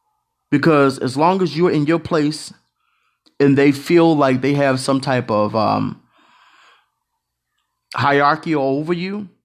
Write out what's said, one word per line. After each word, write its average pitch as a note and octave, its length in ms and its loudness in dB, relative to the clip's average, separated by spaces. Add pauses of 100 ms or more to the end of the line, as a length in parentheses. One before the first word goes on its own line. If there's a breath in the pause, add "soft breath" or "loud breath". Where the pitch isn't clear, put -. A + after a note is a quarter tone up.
(520)
Because C#3+ 480 2
as B2 180 -4
long F#3 240 2
as D3+ 160 -2
you're F3 140 0
in D3 160 0
your E3 120 0
place D3+ 540 -4 (840)
and C#3 180 4
they C#3+ 140 4
feel E3 440 2
like C3+ 260 2
they C#3+ 120 0
have C#3 260 0
some C3+ 220 -2
type B2 300 -2
of, G#2+ 240 -2
um, G#2+ 420 -2 (2000 soft breath)
hierarchy C#3+ 580 0
over C#3+ 400 -2
you, F#3+ 340 -8 (180)